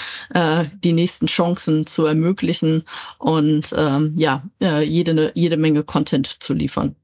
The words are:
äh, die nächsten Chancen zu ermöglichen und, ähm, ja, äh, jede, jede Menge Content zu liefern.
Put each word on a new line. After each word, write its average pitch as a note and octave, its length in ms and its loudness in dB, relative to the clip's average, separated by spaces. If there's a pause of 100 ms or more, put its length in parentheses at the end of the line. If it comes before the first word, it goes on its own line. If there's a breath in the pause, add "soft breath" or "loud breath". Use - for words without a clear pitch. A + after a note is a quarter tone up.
(320 loud breath)
äh, E3 320 2 (180)
die E3+ 120 4
nächsten E3 320 0
Chancen E3 600 2
zu D#3+ 200 0
ermöglichen D#3+ 800 0 (340 loud breath)
und, D#3 580 0
ähm, D3+ 400 0
ja, C#3 280 0 (180)
äh, D#3 220 2
jede, D#3+ 500 0
jede E3 240 0
Menge D#3 240 2
Content C#3+ 440 -2
zu - 280 -6
liefern. C#3+ 500 -4